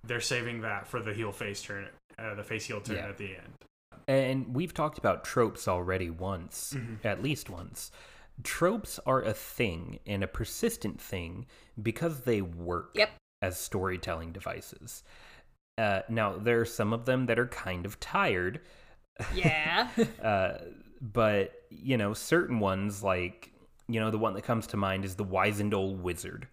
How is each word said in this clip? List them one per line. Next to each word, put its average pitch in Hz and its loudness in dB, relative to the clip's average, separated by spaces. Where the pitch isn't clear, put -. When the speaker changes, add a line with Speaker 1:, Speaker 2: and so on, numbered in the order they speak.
Speaker 1:
they're 120 -4
saving 117 -2
that 101 -4
for 123 -4
the 107 -4
heel 107 -2
face 101 -6
turn, 98 -8
uh, 110 -6
the 101 -8
face 110 -4
heel 104 -6
turn 104 -4
Speaker 2:
Yeah. 98 -6
Speaker 1:
at 98 -10
the 95 -10
end. - -16
Speaker 2:
And 131 2
we've 165 0
talked 147 -2
about - 2
tropes - 2
already 90 0
once, 90 -6
Speaker 1:
Mm-hmm. 117 -6
Speaker 2:
at 98 0
least 139 -2
once. 90 -10
Tropes - 0
are 131 4
a 107 0
thing 85 -2
and 98 0
a 95 0
persistent - -2
thing 90 -8
because 135 -2
they 113 4
work 85 -4
Speaker 3:
Yep. 104 4
Speaker 2:
as 90 -2
storytelling 90 -2
devices. - -10
Uh, 101 4
now, 107 2
there 117 4
are 113 4
some 107 0
of 117 0
them 127 2
that 117 4
are 127 4
kind 90 -4
of 101 -8
tired. 113 2
Speaker 3:
Yeah. 170 4
Speaker 2:
<laughs> - 2
Uh, 95 4
but, 107 4
you 131 0
know, 104 4
certain 135 2
ones, 98 2
like, 90 0
you 113 2
know, 110 2
the 107 0
one 107 2
that 101 -6
comes 113 0
to 107 -4
mind 98 2
is 92 -6
the 104 -2
wizened 101 4
old 95 0
wizard 90 -6